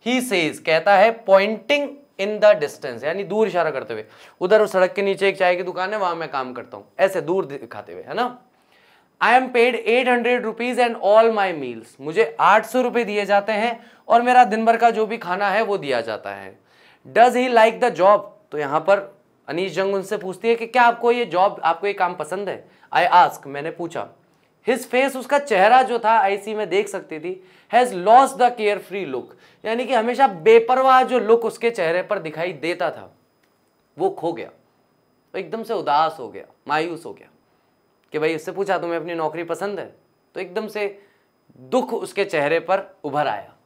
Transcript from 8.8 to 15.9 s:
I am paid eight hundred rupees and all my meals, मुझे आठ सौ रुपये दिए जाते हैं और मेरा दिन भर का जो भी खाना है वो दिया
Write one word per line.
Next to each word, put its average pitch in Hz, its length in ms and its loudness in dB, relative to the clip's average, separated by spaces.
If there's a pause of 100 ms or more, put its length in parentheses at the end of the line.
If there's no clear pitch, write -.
I 196 120 2
am 254 160 4
paid 240 280 2 (100)
eight 240 220 2
hundred 240 360 0
rupees 233 340 -4
and 233 240 0
all 220 300 6
my 196 160 0 (120)
meals, 120 400 -12
मुझे 165 400 -2
आठ 202 260 6
सौ 254 160 -2
रुपये 240 220 -2
दिए 208 200 -4
जाते 202 280 0
हैं 226 340 -4 (220)
और 233 140 4
मेरा 247 220 6
दिन 220 200 -2
भर 226 120 4
का 233 140 4
जो 220 160 -2
भी 226 120 -8
खाना 196 320 -4
है 208 120 0
वो 196 160 -2
दिया 135 220 -2